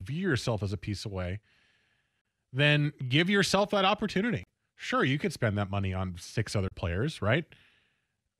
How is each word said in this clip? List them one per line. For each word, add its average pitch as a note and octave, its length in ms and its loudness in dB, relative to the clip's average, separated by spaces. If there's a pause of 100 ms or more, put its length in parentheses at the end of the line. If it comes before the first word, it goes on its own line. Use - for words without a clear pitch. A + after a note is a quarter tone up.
view C#3+ 240 -6
yourself A2+ 360 0
as G2+ 100 -4
a G#2 40 -2
piece - 280 -6
away, F#2+ 340 -6 (1120)
then D3 420 4 (140)
give D#3+ 220 2
yourself G3 420 2
that G3 140 2
opportunity. G3+ 580 0 (320)
Sure, A#3+ 280 -2
you C#3 160 2
could F#3 140 -4
spend G#2 240 0
that G2+ 120 -2
money G2 240 -2
on F#2 240 -4
six - 380 -4
other F#2+ 200 -2
players, G2 460 -4
right? B2 240 2 (960)